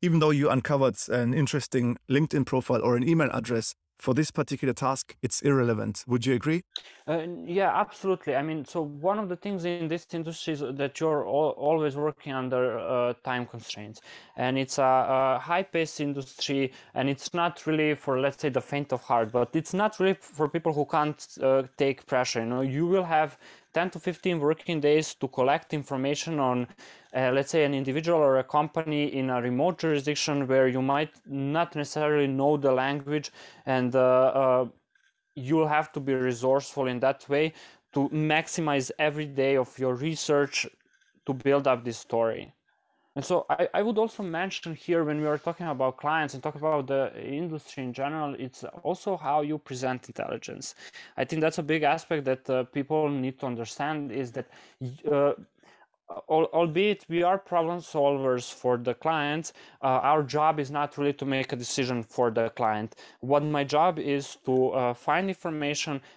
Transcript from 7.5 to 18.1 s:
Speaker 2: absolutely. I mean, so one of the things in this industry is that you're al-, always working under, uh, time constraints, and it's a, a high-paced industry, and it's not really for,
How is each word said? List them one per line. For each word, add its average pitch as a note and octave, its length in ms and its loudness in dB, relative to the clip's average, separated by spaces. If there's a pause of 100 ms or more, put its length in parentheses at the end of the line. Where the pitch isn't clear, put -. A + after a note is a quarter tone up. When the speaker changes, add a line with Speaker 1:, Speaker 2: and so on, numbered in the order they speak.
Speaker 2:
absolutely. F#3 600 -2
I C#3 60 2
mean, D#3 220 -4
so - 160 -6
one D3+ 380 -2
of G#3 100 -4
the F3+ 60 -6
things F#3+ 300 -6
in F3 240 -4
this E3+ 260 -6
industry E3 380 -6
is C#3+ 80 -4
that C#3 400 -4
you're D3+ 260 0
al-, C#3 300 2 (120)
always D3+ 280 2
working D3 360 -4
under, B2+ 460 0
uh, A#2+ 360 0 (100)
time B2 200 -2
constraints, A2 560 -14 (360)
and B2+ 200 0
it's C3+ 220 -2
a, C#3 60 4
a C3 560 4
high-paced E3+ 600 -2
industry, C#3 720 -4 (220)
and C3 140 0
it's - 260 -4
not E3+ 320 -2
really D3+ 300 2
for, C3 240 -2